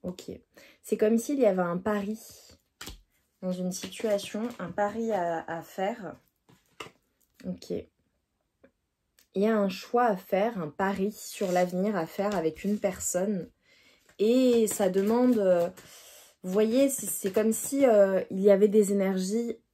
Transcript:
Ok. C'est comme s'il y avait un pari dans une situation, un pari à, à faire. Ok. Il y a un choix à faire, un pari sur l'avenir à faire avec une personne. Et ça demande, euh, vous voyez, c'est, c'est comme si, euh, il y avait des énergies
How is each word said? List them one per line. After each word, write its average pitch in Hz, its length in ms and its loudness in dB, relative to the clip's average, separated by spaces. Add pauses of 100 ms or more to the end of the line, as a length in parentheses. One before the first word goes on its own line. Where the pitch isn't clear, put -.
Ok. - 280 -12 (520)
C'est - 140 -2
comme 220 220 2
s'il 277 220 -2
y 240 60 6
avait 185 140 2
un 175 160 -2
pari 208 420 -4 (1200)
dans 185 100 -4
une 180 200 -4
situation, 208 760 -4 (100)
un 175 140 -10
pari 214 400 -4
à, 170 280 -2
à 165 200 -10
faire. 196 560 -8 (1300)
Ok. 180 280 -10 (1600)
Il 190 60 0
y 214 60 2
a 220 100 2
un 202 100 0
choix 240 360 -2
à 214 120 2
faire, 196 460 -2
un 151 60 -6
pari 190 420 -4
sur - 400 -8
l'avenir 180 460 0
à 165 100 -2
faire 202 300 -4
avec 160 260 -4
une 208 160 -2
personne. 190 720 -4 (680)
Et 233 480 4
ça 202 200 0
demande, 220 500 2
euh, 180 300 2 (760)
vous 185 80 -6
voyez, 220 360 4
c'est, 262 180 -6
c'est 190 260 -6
comme 220 200 2
si, 277 320 0
euh, 196 460 6
il 190 80 -6
y 196 100 6
avait 202 200 8
des 202 240 4
énergies 202 680 -2 (160)